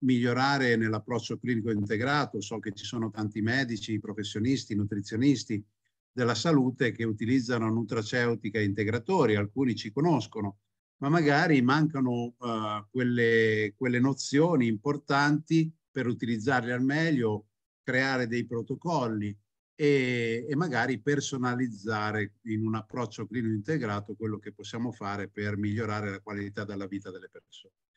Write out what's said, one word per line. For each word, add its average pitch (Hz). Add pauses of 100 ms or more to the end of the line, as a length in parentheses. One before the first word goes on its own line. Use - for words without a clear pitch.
migliorare 127
nell'approccio 110
clinico 117
integrato. 110
So 110
che 104
ci -
sono 113
tanti 107
medici, 117
professionisti, 107
nutrizionisti 107 (500)
della 120
salute 131
che 113
utilizzano 113
nutraceutica 113
e -
integratori, 107
alcuni 107
ci 107
conoscono, 113 (400)
ma 143
magari 151
mancano, 127
eh, 107
quelle, 113
quelle 123
nozioni 139
importanti 147 (160)
per 127
utilizzarli 120
al 123
meglio, 135 (340)
creare 127
dei 120
protocolli 117 (380)
e, 123
e 147
magari 127
personalizzare 113
in 110
un 110
approccio 113
clinico 110
integrato 107
quello 107
che 107
possiamo 117
fare 101
per 104
migliorare 104
la 98
qualità 101
della 98
vita 98
delle 92
persone. - (220)